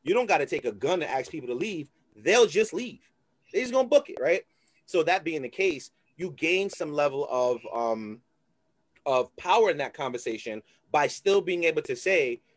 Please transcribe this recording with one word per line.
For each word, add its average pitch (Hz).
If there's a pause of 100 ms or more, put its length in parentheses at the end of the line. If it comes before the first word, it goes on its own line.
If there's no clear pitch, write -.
you 175
don't 247
gotta 160
take 143
a 113
gun 151
to 120
ask 131
people 123
to 123
leave. 160 (260)
They'll 196
just 202
leave. 220 (520)
They're 220
just 247
gonna 262
book 285
it, -
right? 165 (460)
So 170
that 170
being 156
the 120
case, 180 (240)
you 175
gain 185
some 151
level 143
of, 123 (100)
um, 110 (840)
of 127
power 202
in 147
that 135
conversation 117 (260)
by 147
still 196
being 175
able 156
to 135
say, 143 (180)